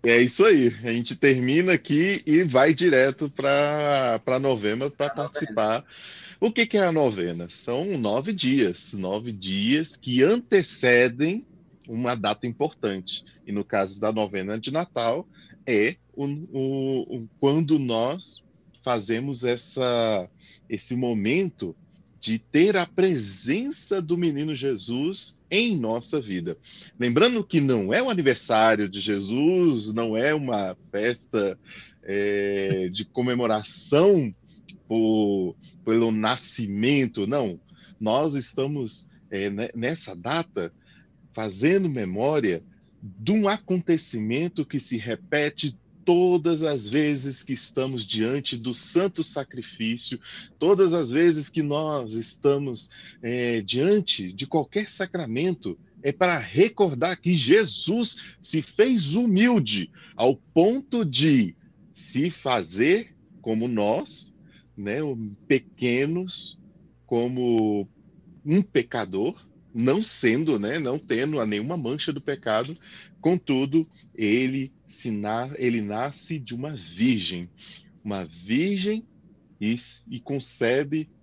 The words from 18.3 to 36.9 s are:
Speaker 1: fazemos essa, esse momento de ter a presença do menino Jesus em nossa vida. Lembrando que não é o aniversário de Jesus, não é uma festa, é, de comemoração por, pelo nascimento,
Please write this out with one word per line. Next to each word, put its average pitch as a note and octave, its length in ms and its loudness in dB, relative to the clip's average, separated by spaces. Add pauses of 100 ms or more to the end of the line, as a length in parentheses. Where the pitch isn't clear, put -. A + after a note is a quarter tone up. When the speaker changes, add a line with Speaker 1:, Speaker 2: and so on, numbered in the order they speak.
Speaker 1:
fazemos A#2+ 640 -2
essa, A#2 840 0 (400)
esse A2+ 260 -6
momento A#2+ 800 -2 (460)
de A2 200 -4
ter F#3+ 380 4
a F3 80 2
presença F#3 1160 -2
do E3 160 -2
menino D#3 380 -2
Jesus B2+ 880 -6 (100)
em G#3+ 260 2
nossa A#2+ 440 -2
vida. F2+ 360 -6 (400)
Lembrando F3+ 460 2
que E3 160 0
não A#2+ 340 2
é A3 80 2
o C4 80 -2
aniversário A2+ 760 2
de G2 140 -10
Jesus, A2+ 920 0
não A2 220 -2
é C#3 180 2
uma G#2+ 440 -2 (120)
festa, G#2 720 -2 (420)
é, G2+ 920 -2
de G2+ 100 -6
comemoração B2 1300 2 (540)
por, G#2+ 680 2 (280)
pelo A2+ 280 2
nascimento, A2 1160 0